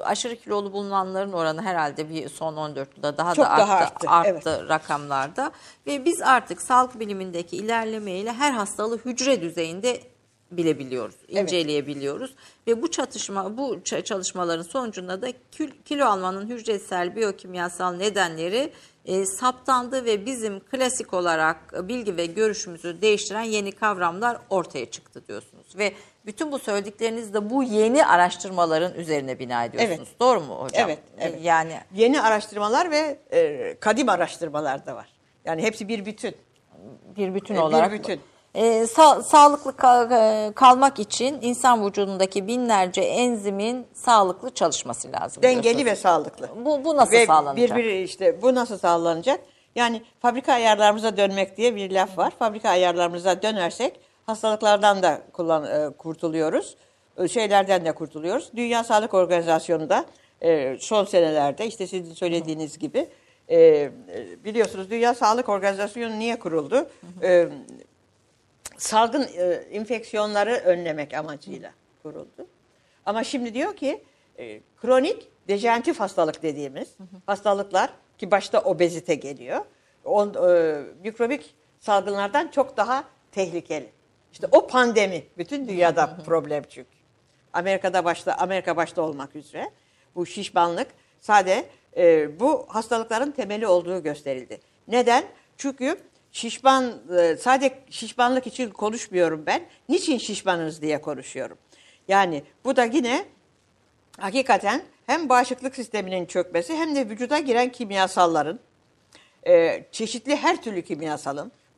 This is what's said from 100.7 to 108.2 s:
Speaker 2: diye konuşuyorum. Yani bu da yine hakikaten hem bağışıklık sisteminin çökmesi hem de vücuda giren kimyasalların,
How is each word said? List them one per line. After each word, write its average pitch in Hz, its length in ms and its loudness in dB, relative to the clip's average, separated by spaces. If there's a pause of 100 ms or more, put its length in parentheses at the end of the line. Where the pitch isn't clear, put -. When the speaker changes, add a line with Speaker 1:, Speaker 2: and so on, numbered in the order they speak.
Speaker 2:
diye 151 200 -2
konuşuyorum. 131 560 -10 (500)
Yani 180 360 2 (220)
bu 262 100 0
da 254 80 4
yine 254 420 0 (920)
hakikaten 214 640 0 (240)
hem 302 240 0
bağışıklık 254 460 0
sisteminin 185 500 -6
çökmesi 180 500 -4
hem 311 200 -2
de 262 140 -2
vücuda 247 300 -2
giren 247 320 0
kimyasalların, 185 880 0 (880)